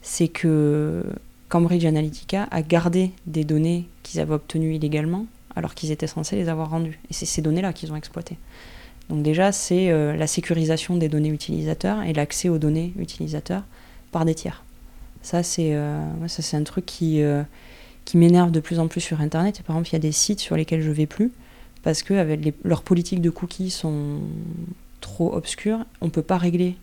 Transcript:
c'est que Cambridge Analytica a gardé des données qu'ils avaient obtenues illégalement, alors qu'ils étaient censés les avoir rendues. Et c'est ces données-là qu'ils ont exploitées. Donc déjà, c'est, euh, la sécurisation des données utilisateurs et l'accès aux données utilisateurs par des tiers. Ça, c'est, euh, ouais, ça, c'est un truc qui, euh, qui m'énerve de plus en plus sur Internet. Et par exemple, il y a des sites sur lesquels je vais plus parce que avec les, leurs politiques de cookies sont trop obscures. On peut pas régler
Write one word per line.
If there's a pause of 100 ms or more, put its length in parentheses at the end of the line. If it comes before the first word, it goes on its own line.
c'est
que (440)
Cambridge
Analytica
a
gardé (140)
des
données (160)
qu'ils
avaient
obtenues
illégalement, (280)
alors
qu'ils
étaient
censés
les
avoir
rendues. (120)
Et
c'est
ces
données-là
qu'ils
ont
exploitées. (720)
Donc
déjà,
c'est,
euh,
la
sécurisation
des
données
utilisateurs
et
l'accès
aux
données
utilisateurs (500)
par
des
tiers. (580)
Ça,
c'est,
euh, (220)
ouais,
ça,
c'est
un
truc
qui,
euh, (640)
qui
m'énerve
de
plus
en
plus
sur
Internet.
Et
par
exemple,
il
y
a
des
sites
sur
lesquels
je
vais
plus (500)
parce
que
avec
les,
leurs
politiques
de
cookies
sont (800)
trop
obscures. (200)
On
peut
pas
régler